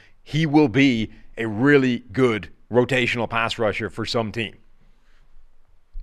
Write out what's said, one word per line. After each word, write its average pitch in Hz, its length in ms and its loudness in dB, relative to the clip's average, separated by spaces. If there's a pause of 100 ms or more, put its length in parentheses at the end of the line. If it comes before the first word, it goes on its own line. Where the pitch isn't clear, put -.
(220)
he 156 240 -2
will 151 220 4
be 117 440 0 (260)
a 113 100 -4
really 127 520 4 (120)
good 110 380 0 (200)
rotational 120 600 0
pass 113 280 -4
rusher 107 320 -2
for 110 160 -8
some 110 280 -4
team. 113 240 -10 (1500)